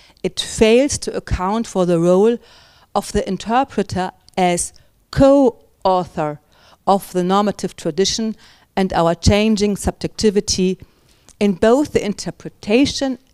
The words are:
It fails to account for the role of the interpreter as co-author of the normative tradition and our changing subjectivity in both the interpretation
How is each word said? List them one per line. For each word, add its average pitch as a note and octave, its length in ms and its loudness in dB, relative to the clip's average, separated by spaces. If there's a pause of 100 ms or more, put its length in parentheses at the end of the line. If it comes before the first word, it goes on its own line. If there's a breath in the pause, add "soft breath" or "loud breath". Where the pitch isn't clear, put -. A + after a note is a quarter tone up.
(240 soft breath)
It - 160 -6
fails A#3+ 600 2
to - 160 -10
account F#3+ 520 -4
for F#3 180 -2
the E3+ 140 2
role F#3+ 380 4 (580 soft breath)
of - 160 -4
the - 160 -4
interpreter G3+ 840 -4 (260)
as F3+ 360 0 (380 soft breath)
co-author F#3+ 1300 0 (480 soft breath)
of F#3+ 240 0
the F3+ 120 -2
normative G3 520 -2
tradition F#3+ 600 -4 (400 soft breath)
and F#3+ 180 -2
our E3+ 200 2
changing G#3 640 2
subjectivity F#3 1040 -2 (600 soft breath)
in G3+ 140 0
both A3+ 380 2
the - 120 -2
interpretation A#3 1160 -4 (140)